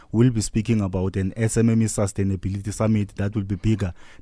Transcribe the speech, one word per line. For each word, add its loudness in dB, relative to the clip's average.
We'll 6
be 0
speaking 0
about -2
an -2
S 0
M 4
M 4
E 4
Sustainability -2
Summit 0
that -4
will -2
be -4
bigger 0